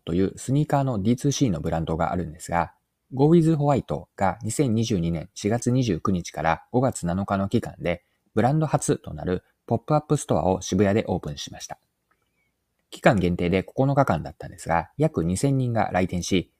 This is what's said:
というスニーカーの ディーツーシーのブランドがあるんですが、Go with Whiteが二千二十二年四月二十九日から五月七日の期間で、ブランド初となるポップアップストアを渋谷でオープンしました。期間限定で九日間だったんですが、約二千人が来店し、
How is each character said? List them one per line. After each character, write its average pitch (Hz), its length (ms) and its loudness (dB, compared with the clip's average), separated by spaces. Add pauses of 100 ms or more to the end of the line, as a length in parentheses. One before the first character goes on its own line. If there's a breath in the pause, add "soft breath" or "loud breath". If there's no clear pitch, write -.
と - 100 -4
い 90 120 2
う - 100 -4
ス - 160 -6
ニ 147 120 2
ー - 20 2
カ 143 160 0
ー - 20 0
の 123 180 -2
デ 107 100 2
ィ 123 40 4
ー - 20 -4
ツ 143 120 0
ー - 20 2
シ 139 140 2
ー 120 60 2
の 76 100 -2
ブ 80 80 -4
ラ 80 100 0
ン 80 60 -2
ド 80 100 -2
が 80 160 0
あ - 40 -4
る 90 100 -2
ん 76 80 -10
で 80 60 -20
す - 120 -12
が、 85 220 -2 (400)
Go 143 200 4
with 165 220 6
White 143 520 0 (100)
が 95 260 0
二 107 80 -4
千 131 220 0
二 113 100 2
十 110 160 0
二 82 120 0
年 80 220 -6
四 - 160 -4
月 120 220 0
二 127 120 2
十 92 180 0
九 104 100 0
日 87 200 -4
か 76 100 -8
ら 80 300 0
五 123 100 0
月 123 240 -2
七 90 200 -2
日 101 120 -2
の 98 100 -2
期 113 140 0
間 - 180 -12
で、 85 240 -4 (300)
ブ 110 80 2
ラ 120 100 2
ン 156 80 2
ド 156 80 0
初 143 300 0
と - 160 -14
な 76 100 -10
る 90 200 -2 (220)
ポ 117 100 0
ッ - 40 -2
プ - 160 -2
ア 151 40 2
ッ - 20 0
プ 151 160 0
ス - 80 -8
ト 107 120 0
ア 82 100 0
を 92 140 2
渋 95 220 2
谷 98 100 4
で 110 140 0
オ 95 100 -2
ー - 20 -4
プ 73 120 -8
ン 73 60 -12
し - 160 -14
ま - 80 -16
し - 60 -14
た。 - 100 -16 (1120)
期 - 100 -18
間 135 180 4
限 87 200 2
定 87 120 0
で 92 140 2
九 - 220 -2
日 139 200 4
間 85 160 0
だ 78 100 -10
っ - 60 -20
た - 120 -14
ん - 20 -16
で - 80 -20
す - 80 -12
が、 82 300 0
約 151 260 0
二 90 140 0
千 139 200 0
人 127 140 0
が 110 220 0
来 92 160 2
店 90 140 -4
し、 - 360 0